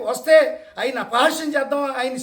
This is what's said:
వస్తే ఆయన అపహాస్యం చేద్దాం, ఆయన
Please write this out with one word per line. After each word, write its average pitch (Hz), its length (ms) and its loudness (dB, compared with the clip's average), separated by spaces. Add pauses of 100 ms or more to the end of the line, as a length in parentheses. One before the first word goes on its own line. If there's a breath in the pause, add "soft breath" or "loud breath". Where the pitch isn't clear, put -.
వస్తే 302 280 4 (440 loud breath)
ఆయన 254 240 -4
అపహాస్యం 311 520 0
చేద్దాం, 277 260 -2 (180)
ఆయన 262 220 -4